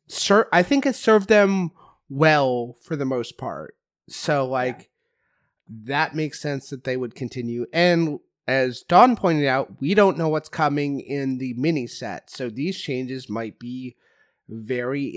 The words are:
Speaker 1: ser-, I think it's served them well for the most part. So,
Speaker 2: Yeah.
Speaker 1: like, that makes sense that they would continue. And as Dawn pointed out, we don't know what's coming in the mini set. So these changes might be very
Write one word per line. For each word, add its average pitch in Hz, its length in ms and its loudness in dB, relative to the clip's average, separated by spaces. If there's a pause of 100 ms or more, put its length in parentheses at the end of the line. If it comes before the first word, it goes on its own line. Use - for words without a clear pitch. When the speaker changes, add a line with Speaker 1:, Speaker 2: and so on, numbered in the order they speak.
Speaker 1:
ser-, - 440 2
I 180 120 6
think 277 240 0
it's 262 120 -2
served 214 300 4
them 196 400 4 (400)
well 135 720 2
for - 140 -8
the 139 100 -4
most 127 320 -4
part. 78 380 -10 (320)
So, 147 380 -2
Speaker 2:
Yeah. 127 60 -6
Speaker 1:
like, 127 380 -4 (800)
that 127 460 -4
makes 156 260 -4
sense 139 300 -6
that 131 140 -12
they 127 120 -4
would 123 200 -6
continue. 120 580 -6
And 170 460 2 (280)
as 131 360 0
Dawn 220 320 6
pointed 156 320 2
out, 131 340 -2
we 170 140 0
don't 196 240 6
know 160 100 0
what's 151 180 -2
coming 143 520 0
in 135 400 -4
the 127 160 -6
mini 135 320 0
set. 107 420 -12
So 127 220 -8
these 151 280 -6
changes 131 480 -8
might 110 300 -6
be 123 380 -12 (520)
very 123 680 -6